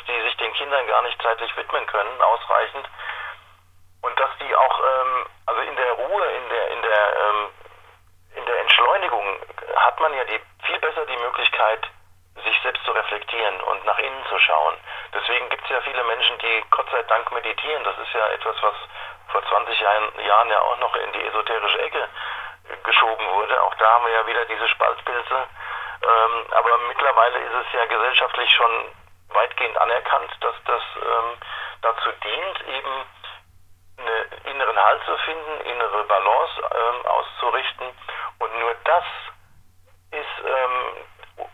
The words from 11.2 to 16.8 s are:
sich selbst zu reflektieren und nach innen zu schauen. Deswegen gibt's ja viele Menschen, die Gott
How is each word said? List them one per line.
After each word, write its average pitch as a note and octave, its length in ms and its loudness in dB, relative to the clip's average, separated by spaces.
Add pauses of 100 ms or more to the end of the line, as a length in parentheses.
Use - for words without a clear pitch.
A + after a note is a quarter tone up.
sich A2 180 0
selbst B2+ 240 -4
zu A#2+ 60 -2
reflektieren G#2 680 -2
und - 240 -2
nach - 120 2
innen C3+ 320 -4
zu F#2+ 80 -2
schauen. D#2 380 4 (380)
Deswegen A#2+ 360 -2
gibt's - 200 -6
ja B2+ 120 0
viele B2+ 220 -2
Menschen, A#2 340 0
die A2+ 320 0
Gott - 220 2